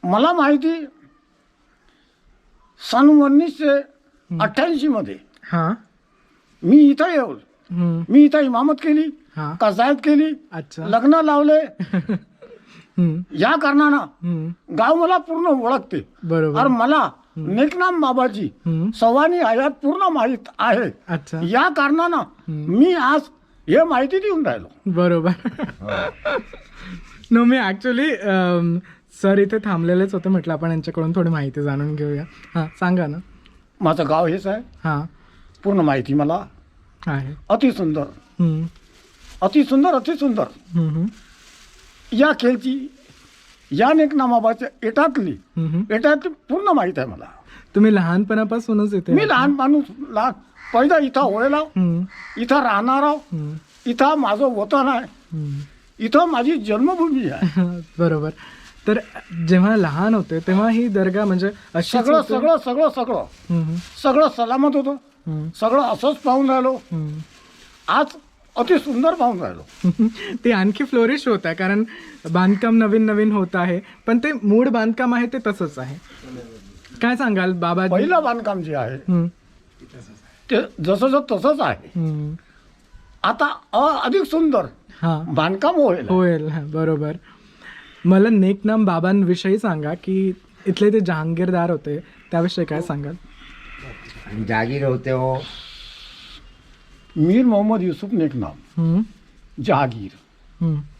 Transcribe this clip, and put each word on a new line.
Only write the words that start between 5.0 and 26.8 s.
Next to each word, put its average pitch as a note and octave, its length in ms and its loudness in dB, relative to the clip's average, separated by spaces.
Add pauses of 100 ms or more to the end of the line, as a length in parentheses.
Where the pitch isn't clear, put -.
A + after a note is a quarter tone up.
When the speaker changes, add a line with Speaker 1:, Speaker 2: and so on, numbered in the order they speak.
Speaker 2:
हां. E3+ 220 0 (880)
Speaker 1:
मी A3 140 6
इथं D4+ 340 6
येऊ, B3+ 220 -2 (380)
Speaker 2:
हम्म. E3+ 380 -2
Speaker 1:
मी C#4 140 10
इथं D4+ 160 6
इमामत C4+ 420 2
केली, D#4 280 2 (280)
Speaker 2:
हां. D#3 180 -6
Speaker 1:
कसायत A3+ 400 2
केली, D4+ 380 2 (180)
Speaker 2:
अच्छा. D#3+ 360 -10
Speaker 1:
लग्न C4+ 360 4
लावले. D4+ 360 4 (200)
Speaker 2:
<laughs> F#3 40 -4 (1160)
हम्म. E3+ 220 0 (100)
Speaker 1:
या B3 240 2
कारणानं D4 420 2
Speaker 2:
हम्म. E3+ 760 -8
Speaker 1:
गाव C4 200 2
मला E4+ 220 2
पूर्ण E4 280 -4
ओळखते. B3+ 640 -2 (160)
Speaker 2:
बरोबर. D#3+ 360 0
Speaker 1:
आणि C4+ 100 2
मला B3+ 280 2
Speaker 2:
हम्म. E3 540 -4
Speaker 1:
नेकनाम E4+ 500 0
बाबाची B3 440 0
Speaker 2:
हम्म. E3 460 -4
Speaker 1:
सवानी C#4 480 2
आयात C4+ 320 0
पूर्ण E4+ 420 -2
माहीत B3 360 -2 (100)
आहे. A3 320 0 (160)
Speaker 2:
अच्छा. E3 360 -6
Speaker 1:
या B3 260 2
कारणानं D4+ 480 2
Speaker 2:
हम्म. D3+ 480 -8
Speaker 1:
मी B3 280 4
आज D4 280 2 (480)
हे C4+ 140 6
माहिती C#4 340 0
देऊन F#4+ 280 -2
राहिलो. A#2+ 460 -6
Speaker 2:
बरोबर. F3 400 2 (480)
<laughs> - 580 -6 (960)